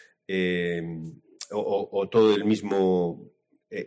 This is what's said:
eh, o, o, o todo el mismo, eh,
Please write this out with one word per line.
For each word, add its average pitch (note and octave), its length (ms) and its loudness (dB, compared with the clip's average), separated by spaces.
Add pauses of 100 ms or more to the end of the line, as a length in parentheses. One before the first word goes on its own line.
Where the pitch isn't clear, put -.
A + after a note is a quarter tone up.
(280)
eh, F2 560 -2 (680)
o, G#2 100 -4
o, G2 420 -2
o F#2+ 60 -2
todo A2 280 6
el G2+ 100 0
mismo, F#2+ 880 0 (380)
eh, G2+ 160 -8